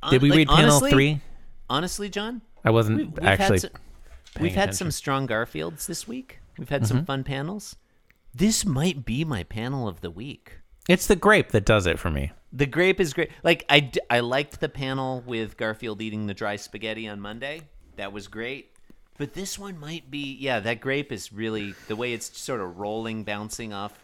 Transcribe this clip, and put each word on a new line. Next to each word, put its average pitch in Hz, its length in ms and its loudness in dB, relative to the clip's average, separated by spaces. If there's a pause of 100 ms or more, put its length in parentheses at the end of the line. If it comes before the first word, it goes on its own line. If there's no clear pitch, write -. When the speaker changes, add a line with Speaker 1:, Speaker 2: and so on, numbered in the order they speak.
Speaker 1:
Hon-, 143 80 2
Speaker 2:
Did 127 100 8
we 143 80 6
Speaker 1:
like, 156 100 8
Speaker 2:
read 151 100 6
panel 156 160 10
Speaker 1:
honestly, 147 260 8
Speaker 2:
three? 143 300 4 (480)
Speaker 1:
honestly, 180 400 -2
John, 220 320 -6 (220)
Speaker 2:
I 113 80 6
wasn't 110 260 4
Speaker 1:
we, 302 80 0
we've 165 200 -10
Speaker 2:
actually 98 340 6
Speaker 1:
had - 60 -6
s-, - 60 -12
we've - 640 -20
Speaker 2:
paying 156 180 -2
Speaker 1:
had 190 100 2
Speaker 2:
attention. 196 140 0
Speaker 1:
some 170 140 -2
strong 135 360 -2
Garfields 147 580 -4
this - 220 -10
week. 254 320 -12 (180)
We've 131 100 -12
had 135 180 0
some 110 120 2
Speaker 2:
Mm-hmm. 156 80 0
Speaker 1:
fun 135 180 -2
panels. 147 540 -8 (580)
This 214 300 2
might 143 400 0
be 123 180 -2
my 127 200 -4
panel 120 440 -6
of 90 140 -10
the 87 100 -8
week. 110 480 -16 (300)
Speaker 2:
It's 180 180 4
the 208 80 6
grape 190 360 4
that 101 140 4
does 107 220 4
it 80 120 2
for 90 120 -4
me. 69 220 -4 (180)
Speaker 1:
The 131 140 0
grape 165 340 2
is 165 140 0
great. 165 160 -2 (140)
Like, 170 260 2
I, 147 100 10
d-, 139 300 -2
I 120 100 4
liked 127 400 -2
the 156 80 -2
panel 131 580 -4
with 113 300 -6
Garfield 110 460 -6
eating 107 260 -6
the 101 60 -4
dry 104 240 -6
spaghetti 110 500 -10
on 104 140 -10
Monday. 123 400 -10 (340)
That 98 160 -10
was 98 160 -12
great. 120 440 -10 (460)
But 147 160 -8
this 190 240 -10
one 196 220 -14
might 151 320 -12
be, 139 280 -8
yeah, 131 200 -2
that 110 220 -4
grape 139 320 -4
is 98 180 -12
really, 104 440 -6 (120)
the 110 80 -4
way 120 180 -4
it's 113 240 -10
sort 127 220 -6
of 90 180 -8
rolling, 110 460 -6
bouncing 107 500 -8
off 101 200 -8 (100)